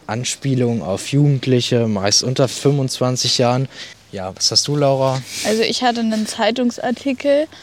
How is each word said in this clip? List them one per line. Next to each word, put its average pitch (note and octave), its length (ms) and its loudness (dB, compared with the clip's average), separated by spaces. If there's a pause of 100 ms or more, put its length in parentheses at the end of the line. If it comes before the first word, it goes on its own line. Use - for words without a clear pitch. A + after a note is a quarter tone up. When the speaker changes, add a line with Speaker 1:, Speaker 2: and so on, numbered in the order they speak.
Speaker 1:
Anspielung A#2+ 760 -2
auf F#2 300 -6
Jugendliche, B2+ 760 2
meist G#2 360 2
unter B2+ 240 2
fünfundzwanzig C3 880 0
Jahren. B2+ 320 2 (420)
Ja, F#2+ 240 -8
was - 160 -2
hast - 160 0
du, C#3+ 80 0
Laura? C3+ 460 2 (240)
Speaker 2:
Also A3 160 2
ich - 220 0
hatte A#3 180 2
einen A3 260 -2
Zeitungsartikel B3+ 1200 0 (160)